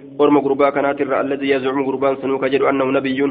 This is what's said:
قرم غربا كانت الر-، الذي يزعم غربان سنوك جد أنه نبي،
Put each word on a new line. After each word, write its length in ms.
قرم 200
غربا 320
كانت 300
الر-، 240
الذي 260
يزعم 380
غربان 340
سنوك 220
جد 180
أنه 220
نبي، 360